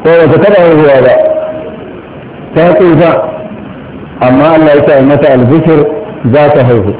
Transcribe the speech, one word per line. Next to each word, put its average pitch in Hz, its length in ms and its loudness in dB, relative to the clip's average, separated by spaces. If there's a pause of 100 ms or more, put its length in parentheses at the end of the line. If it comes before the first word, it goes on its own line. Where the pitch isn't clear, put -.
Ko 160 60 0
ba 170 200 4
ta 156 80 2
taɓa 196 240 2
haihuwa 151 400 2
ba. - 120 2 (1400)
Ta 175 220 2
tsufa. 170 360 2 (1080)
Amma 131 320 2
Allah 156 220 4
ya 143 120 2
sa 143 140 2
mata 143 320 2
albishir 151 460 2 (520)
za 147 220 2
ta 139 120 2
haihu. 113 340 0